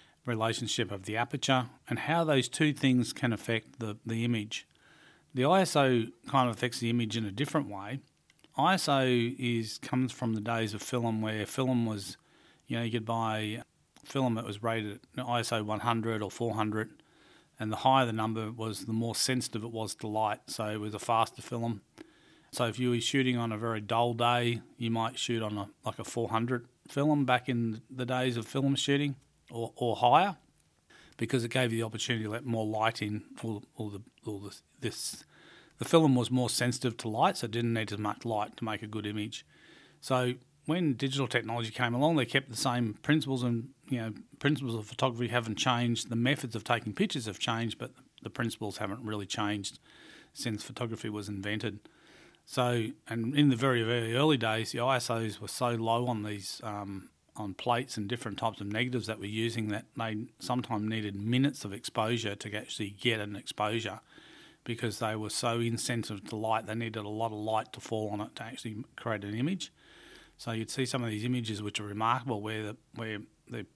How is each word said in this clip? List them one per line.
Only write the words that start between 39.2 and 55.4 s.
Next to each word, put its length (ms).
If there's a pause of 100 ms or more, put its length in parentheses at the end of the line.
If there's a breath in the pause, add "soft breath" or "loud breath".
So 320 (320)
when 280
digital 340
technology 440
came 220
along, 220
they 100
kept 240
the 80
same 440
principles, 420
and, 260 (200)
you 100
know, 140 (260)
principles 360
of 100
photography 420
haven't 280
changed. 540
The 60
methods 400
of 80
taking 300
pictures 320
have 140
changed, 380
but 140 (300)
the 80
principles 480
haven't 260
really 220
changed 540 (540 loud breath)
since 300
photography 460
was 180
invented. 520 (640 loud breath)
So, 420 (200)
and 280
in 140
the 60
very, 280
very 320
early 220
days, 340
the 100
I 160
S 120
Os 300
were 80